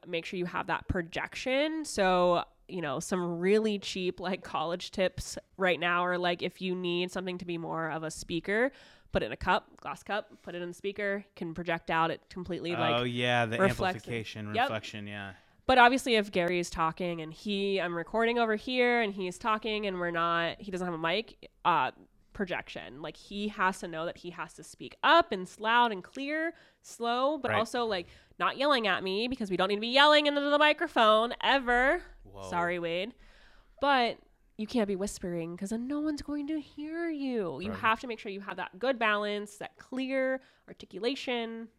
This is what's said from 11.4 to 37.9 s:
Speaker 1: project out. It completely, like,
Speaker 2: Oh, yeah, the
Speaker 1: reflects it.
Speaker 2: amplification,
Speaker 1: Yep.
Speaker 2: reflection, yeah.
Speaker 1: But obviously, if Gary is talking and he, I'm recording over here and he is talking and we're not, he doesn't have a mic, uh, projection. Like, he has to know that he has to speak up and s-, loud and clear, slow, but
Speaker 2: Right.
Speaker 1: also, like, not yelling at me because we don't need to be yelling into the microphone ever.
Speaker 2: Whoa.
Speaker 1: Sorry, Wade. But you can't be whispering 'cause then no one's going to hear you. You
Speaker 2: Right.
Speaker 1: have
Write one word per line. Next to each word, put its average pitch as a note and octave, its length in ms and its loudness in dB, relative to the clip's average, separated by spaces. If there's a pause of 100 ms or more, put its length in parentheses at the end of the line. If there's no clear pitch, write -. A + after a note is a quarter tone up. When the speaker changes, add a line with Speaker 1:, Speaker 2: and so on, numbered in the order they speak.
Speaker 1:
project E3+ 360 -4
out. E3 220 2
It - 180 -8
completely, F3 460 -6
like, D#3+ 200 2
Speaker 2:
Oh, B2 80 2
yeah, A#2+ 420 2
the A2+ 120 -2
Speaker 1:
reflects F#3+ 220 4
it. F#3 300 -2
Speaker 2:
amplification, G#2+ 460 -6
Speaker 1:
Yep. A#3 100 2
Speaker 2:
reflection, G#2+ 420 -6
yeah. G2+ 260 -10 (320)
Speaker 1:
But B3+ 120 6
obviously, B3 380 6
if G#3 160 2
Gary F3 280 2
is F3 100 -2
talking E3 520 -2
and D#3+ 120 -10
he, G3 460 0
I'm F3 160 -2
recording A3+ 420 0
over A3 180 2
here A#3+ 460 2
and G3+ 120 0
he F#3+ 140 -4
is F3+ 120 -6
talking G#3+ 480 -2
and F#3+ 120 -2
we're F3 120 -2
not, E3+ 500 0
he G3+ 100 -12
doesn't F3+ 140 -4
have F3 80 -4
a D#3+ 40 -4
mic, E3+ 520 -4 (160)
uh, D3+ 260 4 (420)
projection. C3 680 -6
Like, D#3+ 140 -10
he G3+ 340 -6
has F#3+ 300 0
to G3 80 -10
know E3 180 -6
that - 120 -6
he F3 140 -12
has E3+ 240 -10
to D#3 80 -18
speak - 400 -16
up E4+ 280 6
and F#3 120 -2
s-, - 160 -14
loud A3+ 320 4
and F#3 120 -6
clear, D#4 500 -4 (280)
slow, B3+ 560 0
but B3 140 -2
Speaker 2:
Right. G#3+ 80 4
Speaker 1:
also, A#3 260 0
like, F#3 220 -2 (320)
not F3+ 180 0
yelling C4 300 2
at F3+ 160 2
me G3 240 0
because A#3 240 -4
we F3+ 60 -2
don't F#3 120 4
need G3+ 60 0
to G#3 60 -2
be A3+ 60 -4
yelling D4 380 8
into C#4+ 160 2
the C#4+ 160 2
microphone B3+ 840 4
ever. B3 600 2 (220)
Speaker 2:
Whoa. G3 260 -12
Speaker 1:
Sorry, F3 300 0
Wade. F3 340 -4 (680)
But C4 380 2 (400)
you G#3+ 100 -4
can't A3 200 2
be G3+ 100 0
whispering F3 580 -4
'cause G3 140 -6
then A#3 180 -4
no D4 140 -2
one's D4+ 220 -2
going D4 240 -6
to D#4 120 -2
hear D#4+ 500 -8
you. A#3+ 520 -4
You G3 80 -6
Speaker 2:
Right. G3 100 -6
Speaker 1:
have A3+ 220 4